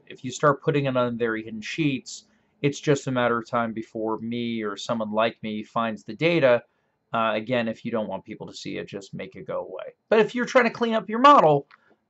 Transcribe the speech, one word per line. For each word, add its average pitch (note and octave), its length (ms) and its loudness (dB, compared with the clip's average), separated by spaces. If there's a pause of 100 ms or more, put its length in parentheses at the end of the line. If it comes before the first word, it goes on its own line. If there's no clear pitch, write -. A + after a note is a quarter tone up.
If - 160 -18
you B2+ 80 -8
start C#3+ 320 0
putting C#3+ 220 0
it C3 100 -2
on B2 220 0
very A2+ 260 -2
hidden A2 180 -12
sheets, - 640 -4 (360)
it's C#3+ 180 0
just C#3+ 280 0
a C3+ 40 -4
matter A#2+ 260 2
of A2+ 120 -8
time A#2 240 -2
before A2 460 -6
me A#2 440 -4
or G2+ 140 -6
someone A2+ 340 -6
like A2+ 320 0
me G#2+ 200 -6
finds A2+ 400 -6
the A2+ 120 -14
data. C#3 480 4 (500)
Uh, A2+ 200 0
again, A2+ 340 -2
if A2+ 180 -8
you A2+ 60 -6
don't G#2+ 160 -2
want F#2+ 160 -8
people G#2 240 -14
to - 60 -16
see F#2+ 240 -10
it, F#2 100 -8
just G2+ 260 -12
make G2 220 -12
it F#2+ 120 -16
go F2+ 120 -6
away. F2+ 340 -12 (160)
But A3+ 100 4
if G#3 140 2
you're B3 120 -2
trying A#3+ 200 4
to A#3 60 0
clean A3+ 220 -2
up A3 160 -4
your A3 100 -4
model, G#3 480 8 (420)